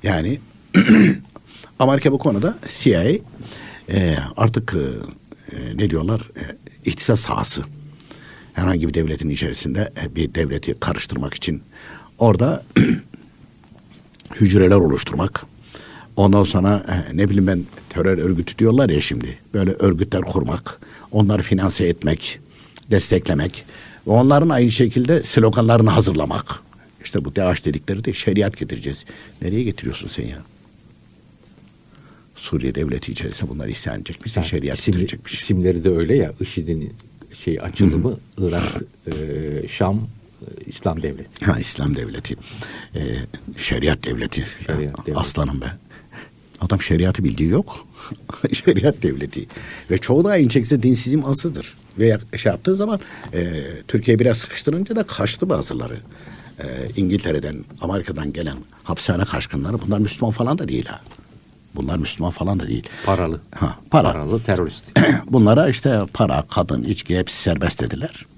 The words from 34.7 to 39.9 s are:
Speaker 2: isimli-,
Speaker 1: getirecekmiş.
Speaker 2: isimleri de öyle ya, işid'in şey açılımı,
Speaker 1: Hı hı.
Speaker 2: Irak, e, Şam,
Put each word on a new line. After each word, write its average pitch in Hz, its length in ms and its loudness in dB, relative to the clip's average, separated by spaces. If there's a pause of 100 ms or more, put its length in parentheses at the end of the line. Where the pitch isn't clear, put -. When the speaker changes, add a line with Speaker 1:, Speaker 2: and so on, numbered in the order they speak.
Speaker 2:
isimli-, - 160 0
Speaker 1:
getirecekmiş. - 380 -4
Speaker 2:
isimleri 90 500 0
de 92 60 6
öyle 85 260 2
ya, 82 240 2
işid'in 80 540 -6 (400)
şey - 280 -4
açılımı, 90 480 2
Speaker 1:
Hı 110 60 -4 (300)
hı. - 20 2
Speaker 2:
Irak, 82 340 -2 (260)
e, 76 600 -6
Şam, 98 300 0